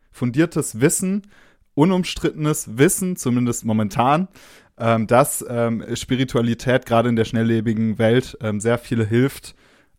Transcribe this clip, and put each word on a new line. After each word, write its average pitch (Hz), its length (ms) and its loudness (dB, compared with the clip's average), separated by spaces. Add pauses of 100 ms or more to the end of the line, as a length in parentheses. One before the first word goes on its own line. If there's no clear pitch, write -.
(120)
fundiertes 131 720 -2
Wissen, 190 460 0 (460)
unumstrittenes 151 1040 0
Wissen, 180 380 2
zumindest 123 500 -2
momentan, 117 640 0 (500)
ähm, 113 300 0
dass, - 400 2
ähm, 117 360 -2 (120)
Spiritualität 127 880 -2
gerade 117 240 2
in 117 60 2
der 113 100 2
schnelllebigen 113 720 0
Welt, 113 440 2
ähm, 107 180 -4
sehr 117 180 0
viel 113 280 -2
hilft, 117 500 -2 (420)